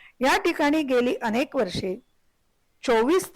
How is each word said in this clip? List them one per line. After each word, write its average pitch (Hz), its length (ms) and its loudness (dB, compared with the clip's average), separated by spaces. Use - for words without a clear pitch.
या 311 220 2
ठिकाणी 320 420 0
गेली 254 320 0
अनेक 240 400 -4
वर्षे 196 440 -4
चोवीस 254 520 2